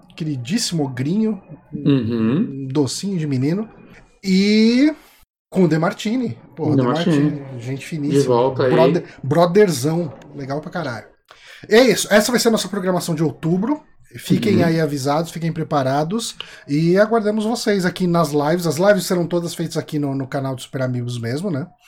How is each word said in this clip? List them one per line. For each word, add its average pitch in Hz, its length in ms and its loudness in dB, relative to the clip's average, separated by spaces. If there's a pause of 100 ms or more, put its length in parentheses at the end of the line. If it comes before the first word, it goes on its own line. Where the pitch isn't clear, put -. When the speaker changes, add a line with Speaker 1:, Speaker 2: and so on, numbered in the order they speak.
(160)
Speaker 1:
queridíssimo 151 680 -4
Ogrinho, 185 560 -2 (320)
Speaker 2:
Uhum. 135 920 0
Speaker 1:
um 135 40 -8
docinho 151 520 -2
de 156 80 -2
menino, 147 420 -2 (540)
e 220 680 4 (600)
com 190 140 4
o - 20 6
Demartini. 202 680 -2 (180)
Porra, 151 220 0
Speaker 2:
Demartini. 147 540 2
Speaker 1:
Demartini, 131 300 -10
gente 131 240 -8
finíssima. 143 360 0
Speaker 2:
De 127 60 0
volta 131 360 2
aí. 127 80 2
Speaker 1:
Brother-, 170 320 4 (180)
brotherzão. 165 920 2 (220)
Legal 139 260 -8
pra 175 100 -12
caralho. 131 360 -8 (600)
É 226 140 8
isso. - 260 2
Essa 220 220 4
vai 226 80 2
ser 233 80 0
a 226 40 4
nossa 196 180 0
programação 180 440 -2
de 156 100 -2
outubro. 185 580 -2 (360)
Fiquem 190 400 0
Speaker 2:
Uhum. 170 80 4
Speaker 1:
aí 165 160 2
avisados, 147 500 -2
fiquem 165 220 -4
preparados. 156 840 -2 (320)
E 165 300 2
aguardamos 214 480 0
vocês 208 400 -2
aqui 180 220 -2
nas 170 260 2
lives. 156 340 0
As 143 80 0
lives 190 300 2
serão 175 200 0
todas 170 300 -4
feitas 160 220 -6
aqui 151 200 -4
no, 143 160 -2
no 135 140 -6
canal 135 260 -6
do 123 80 -10
Super 135 200 -8
Amigos 120 360 -4
mesmo, 131 320 -6
né? 147 160 -4 (220)